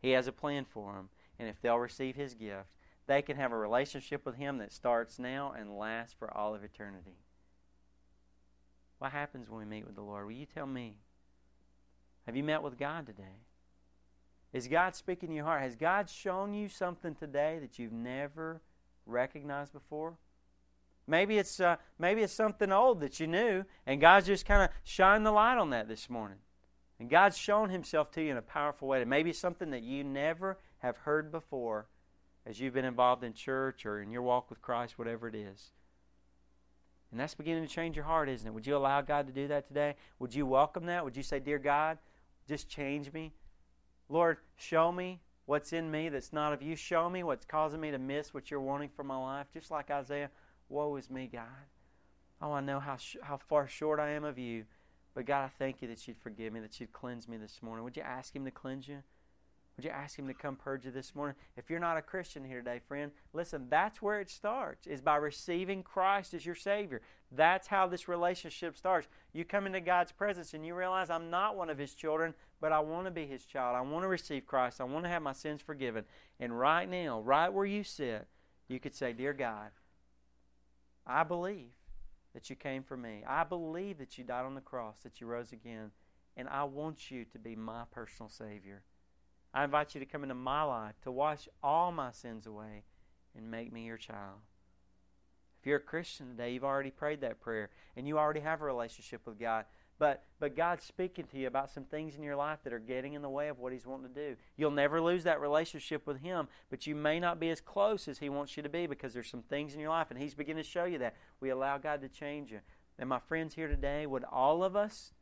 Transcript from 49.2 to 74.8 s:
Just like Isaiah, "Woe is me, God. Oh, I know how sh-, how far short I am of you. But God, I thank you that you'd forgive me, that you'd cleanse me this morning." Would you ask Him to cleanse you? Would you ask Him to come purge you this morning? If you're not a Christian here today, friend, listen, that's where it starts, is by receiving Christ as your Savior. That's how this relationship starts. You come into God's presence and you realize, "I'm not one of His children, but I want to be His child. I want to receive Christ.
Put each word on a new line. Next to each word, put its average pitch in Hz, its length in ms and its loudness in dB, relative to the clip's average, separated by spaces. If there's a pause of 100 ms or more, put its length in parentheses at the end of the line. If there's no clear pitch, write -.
Just - 180 -14
like 151 200 -4
Isaiah, 143 400 -2 (380)
"Woe 147 280 -2
is 131 140 -10
me, 131 180 -8
God. 123 400 -12 (720)
Oh, 151 120 -2
I 143 80 0
know 139 200 -2
how 139 160 -6
sh-, - 260 -12
how 143 140 -6
far 143 320 4
short 151 320 0
I 147 100 2
am 151 140 -4
of 139 140 -4
you. 117 280 -6 (480)
But 127 120 -6
God, 139 180 2
I 131 40 -6
thank 135 340 -4
you 120 60 -8
that 113 200 -12
you'd 113 100 -12
forgive 110 340 -8
me, 113 80 -8
that 107 200 -12
you'd 117 120 -12
cleanse 120 360 -10
me 117 80 -8
this 107 260 -14
morning." 113 220 -8
Would 123 120 -10
you 156 60 -8
ask 127 320 -10
Him 139 120 -6
to 131 40 -4
cleanse 131 380 -8
you? 143 140 -12 (800)
Would 143 60 -4
you - 60 -6
ask 143 220 -8
Him 139 120 -8
to 131 60 -6
come 135 200 -6
purge 135 300 -6
you 131 80 -8
this 127 200 -8
morning? 143 220 -4 (220)
If 123 120 -14
you're 165 120 -2
not 170 160 2
a 156 60 -2
Christian 170 420 -8
here 131 140 -8
today, 123 280 -4
friend, 147 240 -6 (220)
listen, 156 360 -6
that's 170 320 2
where 208 200 0
it 190 100 -8
starts, 214 560 -4
is 147 140 -6
by 151 160 6
receiving 175 640 -2
Christ 190 520 2
as 156 120 -6
your 170 80 -4
Savior. 196 480 -2 (300)
That's 165 340 6
how 190 220 4
this 175 180 -4
relationship 175 720 0
starts. 185 320 4 (240)
You 165 120 -4
come 196 220 0
into 190 140 -2
God's 175 320 4
presence 185 420 -2
and 156 100 -8
you 170 120 -6
realize, 185 340 0
"I'm 165 200 -2
not 202 260 2
one 175 120 -2
of 151 100 -2
His 139 160 -6
children, 160 380 0 (280)
but 156 100 2
I 156 80 6
want 160 280 0
to 190 40 -4
be 165 160 -6
His 135 180 -10
child. 123 300 0
I 123 60 2
want 151 240 -2
to 190 40 0
receive 156 380 -2
Christ. 127 340 2